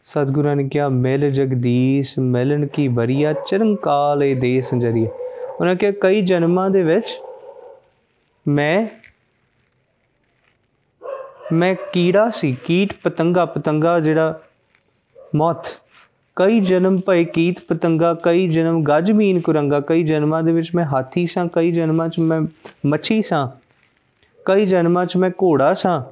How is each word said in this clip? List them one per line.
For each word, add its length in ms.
ਸਤਿਗੁਰਾਂ 520
ਨੇ 140
ਕਿਹਾ, 200
"ਮਿਲ 420
ਜਗਦੀਸ਼ 880
ਮਿਲਣ 480
ਕੀ 200
ਬਰੀਆ, 460
ਚਿਰੰਕਾਲ 880
ਇਹ 120
ਦੇਹ 260
ਸੰਜਰੀਆ।" 460
ਉਹਨਾਂ 160
ਕਿਹਾ, 160
ਕਈ 200
ਜਨਮਾਂ 480
ਦੇ 140
ਵਿੱਚ 240
ਮੈਂ, 400
ਮੈਂ 240
ਕੀੜਾ 360
ਸੀ, 360
ਕੀਟ 280
ਪਤੰਗਾ, 420
ਪਤੰਗਾ 540
ਜਿਹੜਾ 420
ਮੌਤ। 300
ਕਈ 240
ਜਨਮ 460
ਭਏ 180
ਕੀਟ 440
ਪਤੰਗਾ, 460
ਕਈ 340
ਜਨਮ 360
ਗਜ 280
ਮੀਨ 300
ਕੁਰੰਗਾ, 380
ਕਈ 240
ਜਨਮਾਂ 400
ਦੇ 80
ਵਿੱਚ 240
ਮੈਂ 100
ਹਾਥੀ 420
ਸਾਂ, 260
ਕਈ 180
ਜਨਮਾਂ 380
'ਚ 100
ਮੈਂ 220
ਮੱਛੀ 360
ਸਾਂ, 260
ਕਈ 200
ਜਨਮਾਂ 400
'ਚ 120
ਮੈਂ 120
ਘੋੜਾ 440
ਸਾਂ, 380